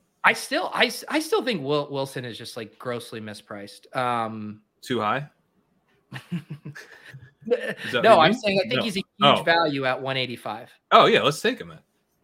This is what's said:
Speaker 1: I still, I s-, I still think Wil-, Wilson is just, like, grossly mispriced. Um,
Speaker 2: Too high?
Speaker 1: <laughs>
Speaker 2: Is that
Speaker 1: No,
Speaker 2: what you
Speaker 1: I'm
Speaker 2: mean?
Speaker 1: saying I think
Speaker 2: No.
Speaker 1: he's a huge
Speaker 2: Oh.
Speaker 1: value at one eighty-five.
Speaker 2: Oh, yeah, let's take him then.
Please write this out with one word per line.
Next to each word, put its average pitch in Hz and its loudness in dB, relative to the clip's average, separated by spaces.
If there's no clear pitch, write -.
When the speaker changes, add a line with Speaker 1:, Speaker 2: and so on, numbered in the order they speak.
Speaker 1:
I 202 4
still, 285 -4
I 226 2
s-, - -4
I 285 0
still 320 0
think 214 -2
Wil-, 147 -2
Wilson 135 -6
is 113 -12
just, - -14
like, 113 -12
grossly 120 -8
mispriced. 104 -14
Um, 110 -4
Speaker 2:
Too 120 -4
high? 123 -2
Speaker 1:
<laughs> 131 -14
Speaker 2:
Is - -4
that 120 0
Speaker 1:
No, 214 8
Speaker 2:
what - -
you 165 8
Speaker 1:
I'm 160 8
Speaker 2:
mean? - -4
Speaker 1:
saying 196 0
I 220 -10
think - -2
Speaker 2:
No. - 0
Speaker 1:
he's 208 -4
a 196 -2
huge - -6
Speaker 2:
Oh. 120 6
Speaker 1:
value 160 2
at 127 0
one 135 -4
eighty-five. 120 -6
Speaker 2:
Oh, 196 8
yeah, 190 4
let's 147 0
take 240 -2
him 85 -16
then. 80 -20